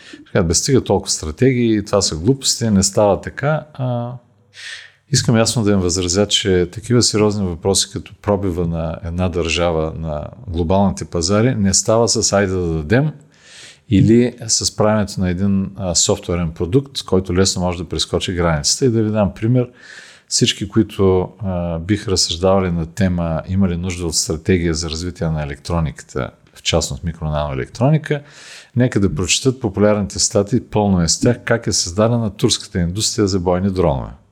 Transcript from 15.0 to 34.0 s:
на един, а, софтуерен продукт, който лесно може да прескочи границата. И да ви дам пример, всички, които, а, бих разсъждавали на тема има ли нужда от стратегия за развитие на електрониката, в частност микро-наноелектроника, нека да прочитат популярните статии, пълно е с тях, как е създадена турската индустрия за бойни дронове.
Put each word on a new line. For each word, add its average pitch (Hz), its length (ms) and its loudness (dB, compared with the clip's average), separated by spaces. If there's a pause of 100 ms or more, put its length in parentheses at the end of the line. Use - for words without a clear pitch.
на 90 100 2
един, 98 460 0
а, 90 180 -4
софтуерен 87 560 -2
продукт, 95 520 -2
който 95 320 0
лесно 95 280 2
може 87 160 -2
да 87 100 -8
прескочи 85 440 -4
границата. 85 540 0
И 123 40 2
да 113 120 2
ви 107 80 0
дам 104 240 0
пример, 120 360 0 (580)
всички, - 400 0
които, 95 720 2
а, 87 400 -4
бих 92 300 -4
разсъждавали 92 600 2
на 85 160 -2
тема 85 640 -2
има 95 200 2
ли 87 80 -4
нужда 87 300 -6
от 78 80 -4
стратегия 85 600 0
за 80 160 -6
развитие 85 360 -6
на 78 160 -2
електрониката, 71 880 -6 (240)
в - 80 -20
частност - 420 -4
микро-наноелектроника, 80 1160 -2 (540)
нека 123 240 2
да 98 140 2
прочитат 120 460 0
популярните 104 580 2
статии, 104 420 0
пълно 101 420 2
е 80 60 2
с - 120 -2
тях, 117 240 2
как 117 220 0
е 110 60 0
създадена 107 580 0
турската - 480 -2
индустрия 95 500 0
за 95 120 0
бойни 90 300 0
дронове. 73 400 0 (220)